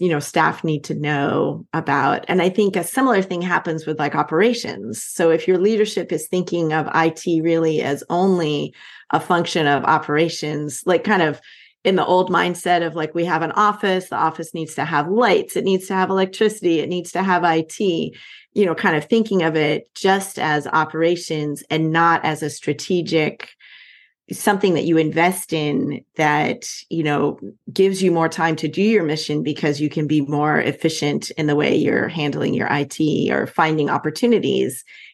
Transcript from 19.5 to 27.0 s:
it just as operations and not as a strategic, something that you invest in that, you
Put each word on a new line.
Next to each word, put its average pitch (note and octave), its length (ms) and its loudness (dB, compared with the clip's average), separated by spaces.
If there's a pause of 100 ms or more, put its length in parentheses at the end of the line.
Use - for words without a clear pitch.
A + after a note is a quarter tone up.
it D3+ 400 0
just G3 420 0
as D3 300 -2
operations D#3 1000 -2
and D#3+ 220 0
not E3 340 4
as D#3 180 -2
a D3+ 60 -4
strategic, D#3 1000 -2 (800)
something G3 420 0
that D#3 100 0
you E3 140 2
invest D#3+ 560 0
in D3 500 -2 (140)
that, D3+ 520 0 (200)
you E3 140 -2